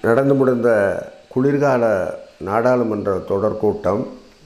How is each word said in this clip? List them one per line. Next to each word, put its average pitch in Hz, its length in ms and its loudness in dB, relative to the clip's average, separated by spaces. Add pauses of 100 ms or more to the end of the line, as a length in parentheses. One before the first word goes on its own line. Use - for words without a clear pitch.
நடந்து 135 320 2
முடிந்த 117 640 2 (300)
குளிர்கால 127 840 0 (240)
நாடாளுமன்ற 107 800 0
தொடர் 104 400 -2
கூட்டம் 104 480 -2 (400)